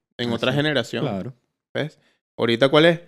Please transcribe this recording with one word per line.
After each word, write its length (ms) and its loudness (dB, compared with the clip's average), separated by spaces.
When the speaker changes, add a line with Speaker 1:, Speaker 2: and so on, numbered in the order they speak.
Speaker 1:
en 120 -4
Speaker 2:
Ah, 40 -2
Speaker 1:
otra 160 -2
Speaker 2:
sí. 60 -2
Speaker 1:
generación. 480 -2
Speaker 2:
Claro. 300 -6
Speaker 1:
¿Ves? 280 -8
Ahorita, 320 2
¿cuál 180 6
es? 220 4